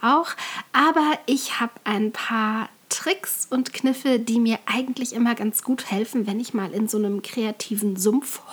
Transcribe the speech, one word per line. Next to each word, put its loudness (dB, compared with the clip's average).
auch, 4
aber 4
ich 0
habe -2
ein 0
paar -2
Tricks -4
und -2
Kniffe, 2
die 2
mir 4
eigentlich -2
immer 4
ganz -2
gut -2
helfen, 0
wenn -2
ich -6
mal -4
in 0
so -2
einem 0
kreativen -4
Sumpf 0